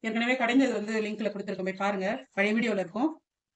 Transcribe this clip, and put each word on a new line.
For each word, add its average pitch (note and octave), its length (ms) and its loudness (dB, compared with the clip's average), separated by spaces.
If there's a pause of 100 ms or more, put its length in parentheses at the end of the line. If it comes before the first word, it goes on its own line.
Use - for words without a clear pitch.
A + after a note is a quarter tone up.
ஏற்கனவே A#3 320 0
கடைஞ்சது B3+ 360 4
வந்து G#3 200 -2 (100)
லிங்க்ல G#3 280 -2
கொடுத்துருக்கேன், F#3+ 400 -4
போய் F#3+ 120 -4
பாருங்க. G3 260 0 (240)
பழைய G3+ 220 2
வீடியோல A3 280 2
இருக்கும். G#3+ 260 0 (480)